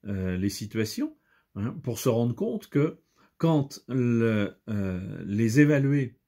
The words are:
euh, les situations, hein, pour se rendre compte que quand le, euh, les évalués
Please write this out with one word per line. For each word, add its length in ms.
euh, 300
les 120
situations, 640
hein, 200
pour 160
se 100
rendre 240
compte 340
que 300
quand 520
le, 640
euh, 580
les 320
évalués 580